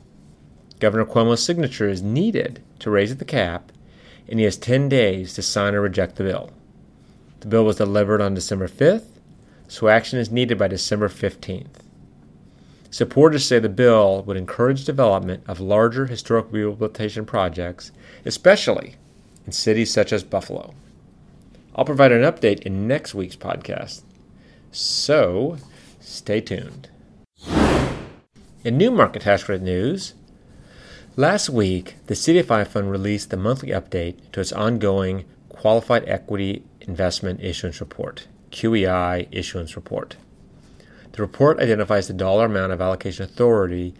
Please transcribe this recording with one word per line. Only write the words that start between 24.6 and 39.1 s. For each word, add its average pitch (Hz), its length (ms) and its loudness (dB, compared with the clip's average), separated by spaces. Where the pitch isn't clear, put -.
So, 139 840 0
stay - 420 -6
tuned. - 480 -10
In 117 120 0
new 196 140 6
market 123 320 2
tax 101 220 4
credit 95 200 -4
news, 98 520 -2
last 170 320 0
week, 95 500 -2
the 107 80 -2
C - 180 2
D 180 60 6
F 165 100 0
I 107 140 2
Fund 101 260 -4
released 101 400 -4
the 98 80 -4
monthly 113 320 -2
update 90 460 -4
to 98 100 -6
its 90 100 -6
ongoing 98 720 -2
Qualified 113 600 0
Equity 98 540 -4
Investment 92 640 -4
Issuance 87 360 -8
Report, - 480 -12
Q 113 240 0
E 98 140 2
I 90 420 0